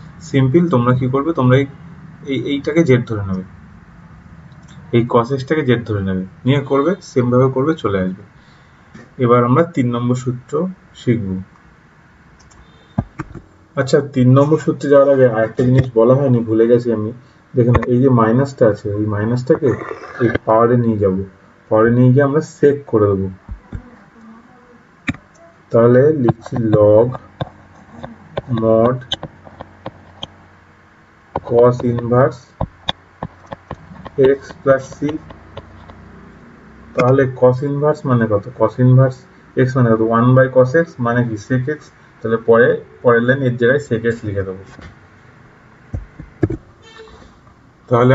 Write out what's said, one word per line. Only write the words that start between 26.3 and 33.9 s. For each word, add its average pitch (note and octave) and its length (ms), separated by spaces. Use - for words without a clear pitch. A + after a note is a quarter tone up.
log G#2+ 320
mod A2+ 360
cos B2 300
inverse A#2+ 500